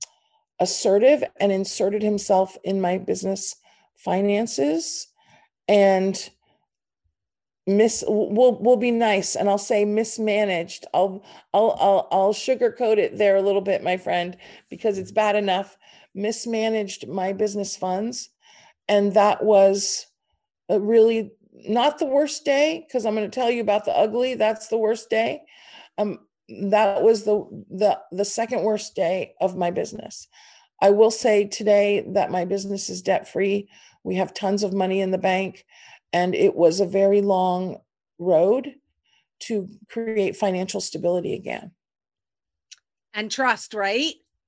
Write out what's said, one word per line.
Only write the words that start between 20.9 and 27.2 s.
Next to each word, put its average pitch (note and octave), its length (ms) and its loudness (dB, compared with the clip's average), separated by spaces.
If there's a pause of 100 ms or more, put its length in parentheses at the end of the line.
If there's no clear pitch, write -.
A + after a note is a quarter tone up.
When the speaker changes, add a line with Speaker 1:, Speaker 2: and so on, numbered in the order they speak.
Speaker 1:
not B3+ 300 2
the D#4+ 80 0
worst C#4+ 380 0
day, D4+ 460 0
'cause A3+ 140 -4
I'm G#3+ 100 0
gonna G#3+ 140 -2
tell A#3+ 220 -2
you A#3+ 100 -2
about G#3 240 0
the - 120 -2
ugly. A#3+ 380 0
That's A3 340 -2
the A3+ 100 -2
worst A3 320 -2
day. A3+ 320 -2 (560)
Um, G3+ 280 -4 (220)
that G3 540 0
was G#3+ 220 4